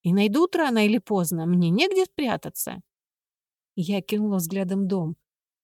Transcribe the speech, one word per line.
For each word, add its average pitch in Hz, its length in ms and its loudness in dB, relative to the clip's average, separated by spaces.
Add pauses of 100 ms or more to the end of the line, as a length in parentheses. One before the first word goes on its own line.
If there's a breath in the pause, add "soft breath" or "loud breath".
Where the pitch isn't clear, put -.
и 175 100 0
найдут 220 440 2
рано 254 300 2
или 214 120 2
поздно. 175 480 -2
Мне 175 240 2
негде 370 360 2
спрятаться. - 760 -6 (920)
Я 196 240 -2
кинула 208 360 -2
взглядом 190 520 -2
дом. 175 280 -2 (480)